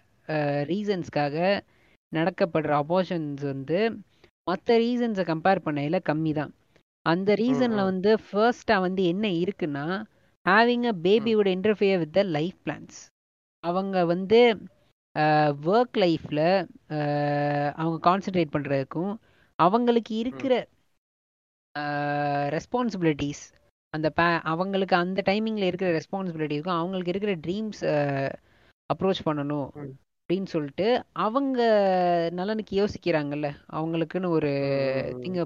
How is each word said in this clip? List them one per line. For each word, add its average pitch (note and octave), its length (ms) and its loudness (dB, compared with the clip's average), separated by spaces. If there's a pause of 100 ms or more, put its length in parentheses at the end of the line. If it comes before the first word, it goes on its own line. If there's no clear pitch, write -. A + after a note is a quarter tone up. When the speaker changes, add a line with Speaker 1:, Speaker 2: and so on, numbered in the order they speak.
(280)
Speaker 1:
ஆ, D#3 60 -4 (100)
ரீசன்ஸ்க்காக E3 1160 -2 (540)
நடக்கப்படுற D#3+ 680 0
அபார்ஷன்ஸ் D#3+ 600 -2
வந்து C#3+ 480 -2 (600)
மத்த F3+ 200 -2
ரீசன்ஸை A#3 540 2
கம்பேர் E3+ 400 2
பண்ணையில D3 340 -2 (100)
கம்மி D#3 260 0
தான். D#3 200 -4 (480)
அந்த F#3 360 2
Speaker 2:
ம், - 20 -6
Speaker 1:
ரீசன்ல A#3+ 400 2
Speaker 2:
ம். G3 40 2
Speaker 1:
வந்து F#3+ 340 2 (140)
ஃபர்ஸ்டா G#3+ 480 2
வந்து F#3 240 0
என்ன F#3+ 240 0
இருக்குன்னா, E3+ 760 -4 (440)
having A#3+ 360 6
a A#3+ 80 0 (100)
baby A3 340 4
Speaker 2:
ம். - 20 6
Speaker 1:
would G3+ 100 4
interfere F#3+ 560 2
with D#3 100 -8
the F#3+ 80 6
life E3+ 420 -2
plans. - 440 -10 (520)
அவங்க F#3 440 0
வந்து, F#3+ 540 4 (600)
ஆ, D3+ 320 4
ஒர்க் F3+ 460 0
லைஃப்ல, E3+ 720 2 (220)
ஆ, D3 840 -2
அவங்க D#3+ 380 0
கான்சென்ட்ரேட் F#3 420 0
பண்றதுக்கும், C#3+ 640 -4 (380)
அவங்களுக்கு A#3 600 2
Speaker 2:
ம். A3 40 -2
Speaker 1:
இருக்கிற, B3 500 -2 (1120)
ஆ, D3 40 -6 (600)
ரெஸ்பான்சிபிலிட்டிஸ், D#3+ 1160 -2 (300)
அந்த D#3 280 -2
பே-, E3+ 240 4
அவங்களுக்கு F#3 560 0
அந்த F#3 260 0 (100)
டைமிங்ல A3 300 -2
இருக்கிற F3+ 360 0
ரெஸ்பான்சிபிலிட்டிஸ்க்கும், D#3 720 -6
அவங்களுக்கு F3+ 440 -2
இருக்கிற G3+ 240 -2
ட்ரீம்ஸ், G3+ 500 -6
ஆ, C#3+ 360 0 (720)
அப்ரோச் F#3+ 300 0
பண்ணணும் D3 480 -4
Speaker 2:
ம். D3 160 -12 (360)
Speaker 1:
அப்படின்னு F#3 220 -4
சொல்லிட்டு, F3 640 -2
அவங்க B3 500 -2 (720)
நலனுக்கு G3 520 -2
யோசிக்கிறாங்கல்ல, D3+ 720 -2 (180)
அவங்களுக்குன்னு E3 540 -2
ஒரு D#3 240 2 (600)
Speaker 2:
ம், - 20 -8
ம், B2 40 -8
ம். B2 40 -10
Speaker 1:
திங்கை B2 240 -4